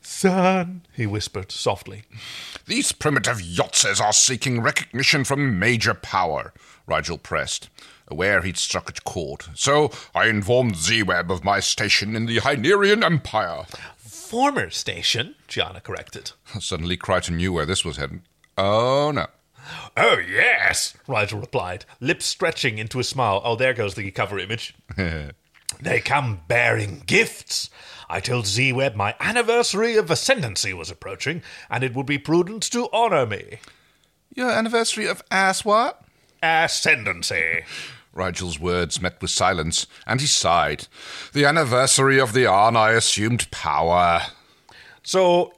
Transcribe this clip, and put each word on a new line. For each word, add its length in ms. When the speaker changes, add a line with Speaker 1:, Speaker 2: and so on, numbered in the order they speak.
Speaker 1:
"Zaan," 760
he 120
whispered 460
softly. 520
Speaker 2:
"These 260
primitive 500
Yotzes 580
are 140
seeking 480
recognition 640
from 360
major 340
power," 600
Rigel 300
pressed, 520
aware 340
he'd 160
struck 320
a 120
chord. 440
"So 360
I 120
informed 500
Z-Web 540
of 120
my 160
station 560
in 100
the 140
Hynerian 640
Empire." 640
Speaker 1:
Former 400
station, 680
Gianna 340
corrected. 500
Speaker 2:
<laughs> 140
Suddenly 380
Crichton 400
knew 160
where 120
this 200
was 120
heading. 240
"Oh, 540
no." 160
Speaker 1:
"Oh, 220
yes," 720
Rigel 320
replied, 460
lips 260
stretching 520
into 220
a 40
smile. 400
Oh, 120
there 180
goes 220
the 160
cover 280
image. 340
Speaker 2:
<laughs> 100
Speaker 1:
"They 200
come 460
bearing 580
gifts. 640
I 100
told 280
Z-Web 480
my 240
anniversary 760
of 120
ascendancy 640
was 160
approaching, 540
and 140
it 100
would 140
be 100
prudent 540
to 200
honor 340
me." 340
Speaker 2:
"Your 180
anniversary 560
of 240
ass 340
what?" 360
Speaker 1:
"Ascendancy." 1200
Speaker 2:
Rigel's 480
words 420
met 200
with 100
silence, 540
and 140
he 60
sighed. 600
"The 120
anniversary 720
of 140
the 120
Arnai 500
assumed 560
power." 720
Speaker 1:
"So, 540